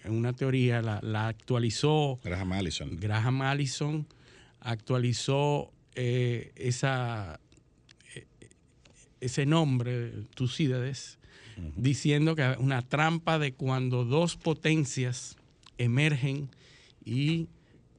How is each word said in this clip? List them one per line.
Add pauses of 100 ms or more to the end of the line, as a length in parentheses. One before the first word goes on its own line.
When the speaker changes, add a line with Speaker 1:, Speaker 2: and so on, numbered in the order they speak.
Speaker 1:
una
teoría,
la,
la
actualizó.
Speaker 2:
Graham
Allison.
Speaker 1:
Graham
Allison (520)
actualizó, (220)
eh,
esa, (760)
eh, (960)
ese
nombre, (240)
Tucídides, (360)
Speaker 2:
Ujú.
Speaker 1:
diciendo
que
una
trampa
de
cuando
dos
potencias (400)
emergen (560)
y (520)